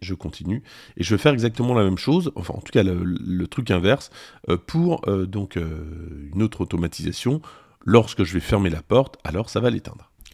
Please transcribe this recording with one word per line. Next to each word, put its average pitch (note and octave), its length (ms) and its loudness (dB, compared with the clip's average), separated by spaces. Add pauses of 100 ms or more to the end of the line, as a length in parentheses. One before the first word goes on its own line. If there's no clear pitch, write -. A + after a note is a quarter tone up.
je F#2 100 -8
continue. F2+ 480 -6 (340)
Et - 80 -4
je F#2 120 2
vais - 20 6
faire D3 160 4
exactement A#2+ 400 0
la A2+ 100 6
même F#2+ 140 2
chose, E3 380 0
enfin - 200 -8
en - 60 -10
tout - 100 -16
cas A2 120 6
le, F2+ 200 0
le F2+ 440 -2
truc - 240 -4
inverse, G2 400 2 (380)
euh, F2+ 140 2
pour, E3+ 440 0
euh, F#2+ 180 0
donc, F#2+ 320 -6
euh, D#2+ 800 -10
une G#2 80 2
autre A2 180 -2
automatisation. E2+ 800 -2 (420)
Lorsque A2+ 400 6
je E2+ 120 -2
vais F2 60 0
fermer G2 280 2
la D#2 140 -4
porte, C3 400 2
alors F2+ 260 -4
ça G#2 100 -4
va A#2+ 120 2
l'éteindre. - 400 -10 (220)